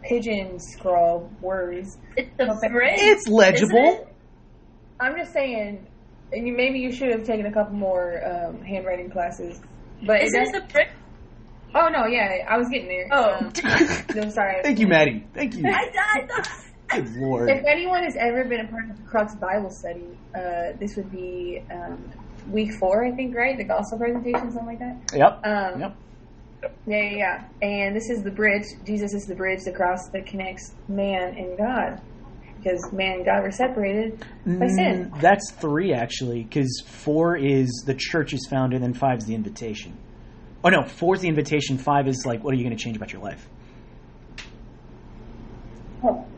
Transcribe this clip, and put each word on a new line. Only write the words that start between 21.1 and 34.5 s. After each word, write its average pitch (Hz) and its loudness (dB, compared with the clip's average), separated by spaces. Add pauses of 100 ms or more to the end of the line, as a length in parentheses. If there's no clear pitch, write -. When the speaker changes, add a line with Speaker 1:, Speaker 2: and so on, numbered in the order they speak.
Speaker 1:
be, 180 -8 (100)
um, 175 -10 (500)
week 214 -2
four, 196 2
I 247 0
think, 247 -4
right? 254 0
The 208 -6
gospel 214 -2
presentation, 240 -2
something 233 -8
like 233 -10
that? 247 -10 (160)
Speaker 3:
Yep. 147 6 (340)
Speaker 1:
Um, - -8
Speaker 3:
Yep. 202 -8 (920)
Speaker 1:
yeah, 208 0
yeah, 208 -2
yeah. 196 -2 (240)
And 202 -2
this 220 -4
is 233 -2
the 196 -4
bridge. 208 2 (200)
Jesus 208 -4
is 202 -6
the 190 -8
bridge, 185 -2
the 185 -4
cross 185 0
that 190 -8
connects 190 -10 (140)
man 196 -2
and 180 -8
God. 214 -2 (580)
Because 180 -4
man 190 -2
and 180 -4
God 196 4
were 196 -2
separated 220 0 (260)
by - 0 (160)